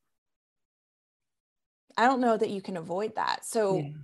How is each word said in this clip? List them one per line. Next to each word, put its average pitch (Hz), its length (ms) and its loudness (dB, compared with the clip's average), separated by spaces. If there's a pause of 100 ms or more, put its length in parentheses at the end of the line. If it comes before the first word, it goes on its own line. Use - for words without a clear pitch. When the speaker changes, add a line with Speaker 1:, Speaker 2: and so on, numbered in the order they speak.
(2000)
Speaker 1:
I 220 100 6
don't 262 140 4
know 233 160 4
that 214 120 0
you 196 120 -6
can 190 160 -8
avoid 185 380 -6
that. - 300 -2
So, 202 320 0
Speaker 2:
Yeah. 143 120 -4 (140)